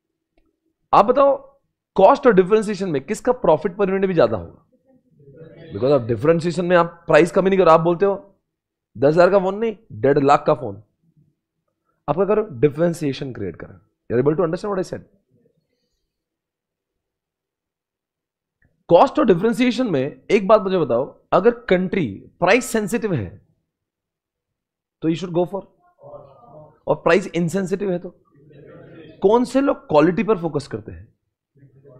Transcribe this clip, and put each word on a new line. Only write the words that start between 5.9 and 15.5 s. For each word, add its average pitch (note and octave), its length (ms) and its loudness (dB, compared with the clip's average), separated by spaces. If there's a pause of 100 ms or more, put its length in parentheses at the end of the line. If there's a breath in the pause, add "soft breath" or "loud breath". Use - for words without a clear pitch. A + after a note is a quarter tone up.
आप C3+ 100 2
डिफरेंशिएशन D#3 640 -2
में F3 100 2
आप E3+ 320 0
प्राइस D#3+ 240 4
कमी F#3+ 180 0
नहीं F#3+ 100 2
करो। E3 120 6
आप E3 80 6
बोलते F3 260 0
हो, - 300 -6 (640)
"दस C#3 160 2
हजार F3 160 6
का G3 100 4
फोन F#3+ 160 -2
नहीं, A3 220 -6 (140)
डेढ़ C3 280 0
लाख C#3 280 2
का D3+ 60 2
फोन।" G#2+ 300 -10 (1300)
आप D3 60 -2
क्या G3 100 -2
करो? G#3+ 260 -2
डिफरेंशिएशन C#3+ 800 -2
क्रिएट F#2 220 -10
करो। - 220 -20
You - 360 -14
are B2 100 2
able D3 140 2
to F3+ 80 0
understand F#3+ 300 -6
what F#3 140 -6
I - 40 -14
said? G2+ 160 -14 (3750)